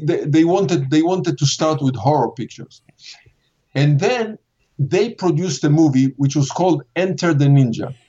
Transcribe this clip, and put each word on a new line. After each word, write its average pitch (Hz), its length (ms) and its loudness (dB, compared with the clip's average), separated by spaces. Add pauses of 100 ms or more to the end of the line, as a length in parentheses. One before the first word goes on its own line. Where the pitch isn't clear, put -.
they, 160 220 -2
they 156 200 2
wanted, 170 460 0
they 156 120 2
wanted 180 360 -2
to 143 80 0
start 156 340 -2
with 131 160 -2
horror 123 340 0
pictures. - 520 -16 (920)
And 143 260 2
then 226 380 -2 (400)
they 196 320 0
produced 170 540 -2
a 147 60 2
movie 135 460 4
which 139 200 0
was 139 140 0
called 170 320 0 (140)
Enter 175 360 -2
the 143 140 2
Ninja. 131 480 2 (140)